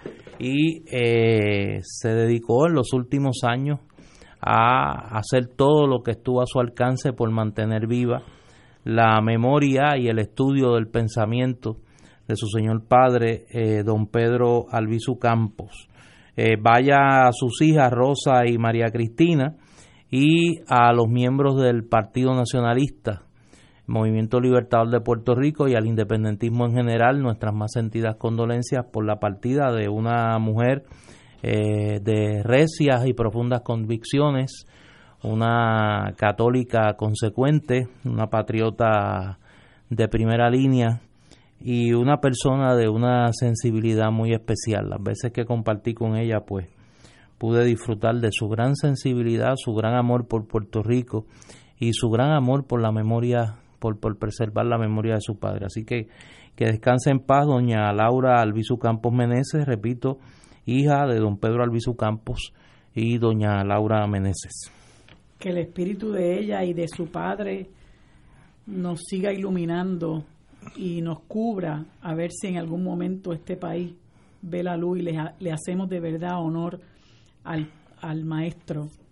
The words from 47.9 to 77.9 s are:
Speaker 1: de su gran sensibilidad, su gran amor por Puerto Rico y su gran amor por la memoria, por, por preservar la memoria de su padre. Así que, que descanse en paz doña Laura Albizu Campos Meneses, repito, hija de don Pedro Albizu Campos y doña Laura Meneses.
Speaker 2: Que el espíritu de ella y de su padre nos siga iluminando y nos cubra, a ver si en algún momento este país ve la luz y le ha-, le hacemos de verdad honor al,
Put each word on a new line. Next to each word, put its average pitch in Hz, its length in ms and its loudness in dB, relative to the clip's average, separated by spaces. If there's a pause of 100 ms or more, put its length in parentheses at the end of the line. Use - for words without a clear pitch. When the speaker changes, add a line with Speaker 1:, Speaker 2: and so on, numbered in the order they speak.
Speaker 1:
de 117 100 0
su 107 180 -2
gran 117 280 0
sensibilidad, 123 800 0
su 123 160 -6
gran 110 220 0
amor 123 340 0
por 110 180 -4
Puerto 110 360 -4
Rico 117 420 -2 (560)
y 117 140 0
su 120 160 -2
gran 120 200 2
amor 135 360 0
por 123 140 -2
la 113 120 0
memoria, 117 640 0 (240)
por, 107 180 -4
por 107 200 -4
preservar 110 480 -4
la 117 120 0
memoria 110 360 -2
de 107 60 -2
su 101 160 -8
padre. 101 300 -6
Así 110 180 -10
que, 113 220 -6 (480)
que 117 120 0
descanse 123 440 2
en 135 100 2
paz 139 260 2
doña 117 460 2
Laura 120 480 4
Albizu 110 380 0
Campos 113 340 -2
Meneses, 127 540 0
repito, 123 520 -4 (460)
hija 139 420 2
de 120 120 2
don 107 200 0
Pedro 117 260 0
Albizu 117 320 -2
Campos 110 560 -6 (420)
y 117 240 -2
doña 107 460 0
Laura 107 420 0
Meneses. 98 680 -6 (640)
Speaker 2:
Que 190 120 -10
el 175 80 -6
espíritu 185 520 -6
de 185 300 -2
ella 208 240 -4
y 180 100 -4
de 165 140 -6
su 165 180 -10
padre 190 640 -8 (1000)
nos 180 420 -8
siga 196 240 -4
iluminando 175 920 -6 (520)
y 170 240 -8
nos 165 200 -8
cubra, 185 680 -6 (160)
a 165 140 -8
ver 170 160 -6
si 202 160 -10
en 180 80 -6
algún 165 260 -6
momento 180 500 -6
este 170 240 -10
país 175 380 -8 (480)
ve 175 220 -8
la 180 120 -6
luz 175 220 -4
y 175 40 -6
le 165 140 -6
ha-, 160 220 -8
le 170 140 -8
hacemos 180 360 -6
de 185 120 -6
verdad 170 420 -6
honor 165 380 -6 (640)
al, 156 260 -8 (300)